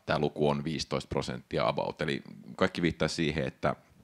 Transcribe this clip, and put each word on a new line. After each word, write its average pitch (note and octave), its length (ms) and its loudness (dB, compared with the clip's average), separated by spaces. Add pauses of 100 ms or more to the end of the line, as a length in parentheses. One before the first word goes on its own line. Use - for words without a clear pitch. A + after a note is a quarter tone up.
tää D2+ 120 2
luku D2 300 2
on D2 160 2
viisitoista C#2 440 -4
prosenttia C2 600 -2
about. C#2 340 -2
Eli D2 200 -2 (340)
kaikki F#2 260 2
viittaa D#2+ 260 2
siihen, D2+ 380 0
että - 300 -2 (280)